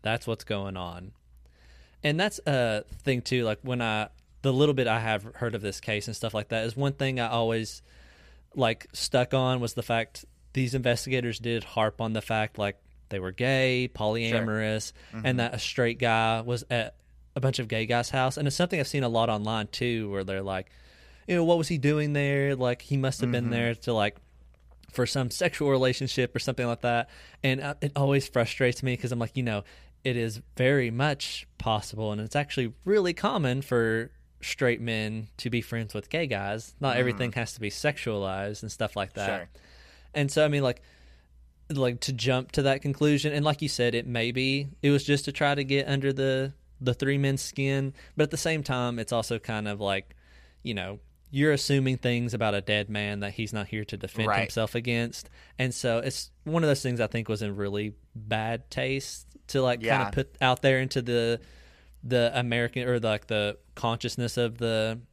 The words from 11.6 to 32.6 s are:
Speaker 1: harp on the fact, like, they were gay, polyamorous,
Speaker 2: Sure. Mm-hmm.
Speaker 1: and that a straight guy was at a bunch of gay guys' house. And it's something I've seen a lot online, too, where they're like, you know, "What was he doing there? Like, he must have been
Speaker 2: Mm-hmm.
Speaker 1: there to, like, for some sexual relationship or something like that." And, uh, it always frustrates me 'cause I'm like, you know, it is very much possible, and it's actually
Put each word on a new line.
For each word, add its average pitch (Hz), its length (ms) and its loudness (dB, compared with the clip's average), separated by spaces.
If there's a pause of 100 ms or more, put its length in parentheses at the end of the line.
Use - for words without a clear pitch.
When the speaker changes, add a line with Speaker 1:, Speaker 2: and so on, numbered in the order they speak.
Speaker 1:
harp 110 360 0
on 113 140 -2
the 110 80 -2
fact, 107 380 -2
like, 101 180 0 (320)
they 101 100 -4
were 92 120 -4
gay, 127 600 2
polyamorous, 110 1000 0
Speaker 2:
Sure. - 260 -18
Mm-hmm. 110 60 -6
Speaker 1:
and 127 140 2
that 120 160 0
a 113 40 -4
straight 120 380 0
guy 113 440 2
was 120 280 -2
at 117 260 0 (400)
a 135 60 -4
bunch 131 180 2
of 117 80 -4
gay 110 200 -2
guys' 120 240 2
house. 131 260 0
And 147 100 0
it's 135 80 0
something 175 240 0
I've 135 80 0
seen 139 160 -2
a 123 60 0
lot 113 200 2
online, 107 380 -2
too, 113 440 -4
where 98 120 -4
they're 95 200 -4
like, 95 260 -4 (580)
you 180 80 0
know, 170 80 4
"What 170 140 6
was 160 100 0
he 170 120 -2
doing 147 340 2
there? 139 420 0
Like, 123 280 -2
he 143 120 -2
must 131 260 -2
have 123 100 0
been 123 140 0
Speaker 2:
Mm-hmm. 117 80 -2
Speaker 1:
there 117 220 0
to, 120 180 -2
like, 104 240 2 (760)
for 123 160 2
some 131 240 -2
sexual 156 400 0
relationship 127 640 2
or 123 40 0
something 123 280 -2
like 117 140 -2
that." 120 280 2 (340)
And, 135 180 2
uh, 147 200 -6
it 143 140 -2
always 139 320 2
frustrates 123 560 0
me 127 120 0
'cause 123 160 -4
I'm 120 80 -2
like, 113 160 -4
you 131 80 0
know, 107 200 -2 (400)
it 127 120 0
is 113 260 -4 (140)
very 127 340 4
much 139 580 -2 (100)
possible, 107 540 -2
and 104 100 -4
it's 110 140 -6
actually 139 360 -2 (140)